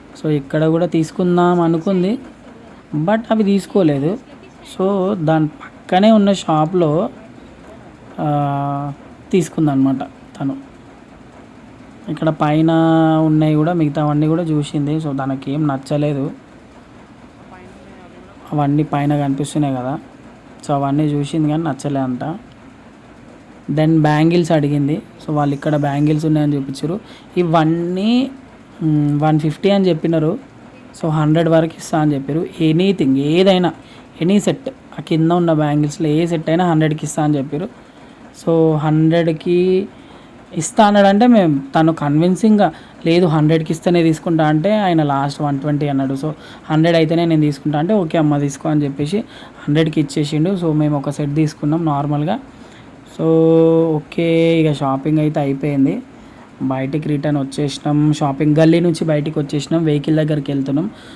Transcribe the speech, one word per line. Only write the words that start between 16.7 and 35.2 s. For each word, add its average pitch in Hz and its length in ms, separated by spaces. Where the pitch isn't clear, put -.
అవన్నీ 147 300
పైన 147 380
కనిపిస్తున్నాయి 139 560
కదా, 127 220
so, 151 60
అవన్నీ 139 320
చూసింది 147 440
కానీ 156 140
నచ్చలే 139 380
అంట. 127 240
Then 160 300
బ్యాంగిల్స్ 160 500
అడిగింది. 147 500
So, 156 60
వాళ్ళు 147 220
ఇక్కడ 151 220
బ్యాంగిల్స్ 147 480
ఉన్నాయని 151 320
చూపించారు. 143 440
ఇవన్నీ, 180 960
మ్, 147 380
వన్ 156 200
ఫిఫ్టీ 156 300
అని 196 180
చెప్పినారు. 165 500
So, 165 60
హండ్రెడ్ 156 400
వరకు 160 300
ఇస్తా - 200
అని 151 160
చెప్పారు. 143 320
ఎనీథింగ్, 160 560
ఏదైనా, 175 560
ఎనీ 196 180
సెట్, - 300
ఆ 143 40
కింద 160 300